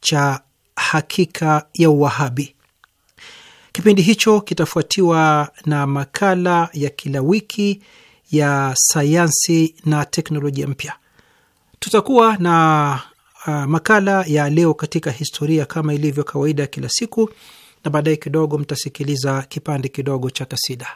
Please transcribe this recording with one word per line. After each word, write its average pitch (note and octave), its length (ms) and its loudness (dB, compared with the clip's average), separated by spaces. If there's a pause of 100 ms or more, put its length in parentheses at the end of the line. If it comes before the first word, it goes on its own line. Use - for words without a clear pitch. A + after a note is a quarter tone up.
cha A3 400 0 (340)
Hakika - 960 -2
ya E3 160 4
Uwahabi. C#3+ 680 0 (1160)
Kipindi G3 300 4
hicho G#3+ 400 4
kitafuatiwa D#3+ 1080 0 (140)
na D3 220 0
makala E3+ 880 0
ya C#3+ 160 -4
kila C#3 320 -8
wiki G3+ 600 -2 (500)
ya C#3+ 440 0
sayansi D#3+ 1000 2 (100)
na D3+ 200 0
teknolojia C#3+ 600 -4
mpya. C#3+ 260 -8 (880)
Tutakuwa A3 580 4
na, D#3 600 2 (480)
uh, D#3 60 -2 (100)
makala G3 640 2
ya D3+ 220 0
leo D#3+ 240 4
katika D#3 380 -6
historia D3+ 540 -2
kama D3+ 280 -4
ilivyo D3 300 -2
kawaida C#3+ 440 -2
kila C3+ 220 -10
siku, A3 400 0 (540)
na D#3 80 -4
baadaye D3+ 260 2
kidogo D3+ 400 -2
mtasikiliza C#3 840 -4
kipande C#3 480 -6
kidogo C3 400 -4
cha - 160 -10
kasida. B2 500 -8